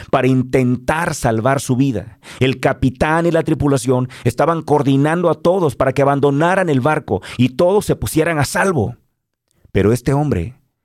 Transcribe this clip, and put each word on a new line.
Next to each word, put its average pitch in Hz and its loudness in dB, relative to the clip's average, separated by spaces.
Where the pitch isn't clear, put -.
para 131 2
intentar 131 0
salvar 120 0
su 127 -2
vida. 120 -2
El 131 0
capitán 156 0
y 170 2
la 160 0
tripulación 131 0
estaban 156 0
coordinando 147 2
a 147 2
todos 170 0
para 131 0
que 143 0
abandonaran 147 2
el 139 2
barco 123 -2
y 127 2
todos 180 2
se 143 -2
pusieran 156 -2
a 135 0
salvo. 170 -2
Pero 101 2
este 131 -2
hombre 127 -2